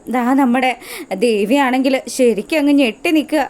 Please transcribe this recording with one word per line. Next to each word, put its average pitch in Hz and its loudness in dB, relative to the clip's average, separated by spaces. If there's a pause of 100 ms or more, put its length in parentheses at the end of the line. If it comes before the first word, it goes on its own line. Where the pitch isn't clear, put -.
ദാ 247 0
നമ്മുടെ 262 2 (440)
ദേവിയാണെങ്കിൽ 247 0
ശരിക്കും 240 0
അങ്ങ് 285 2
ഞെട്ടി 277 0
നിൽക്കുക. 302 0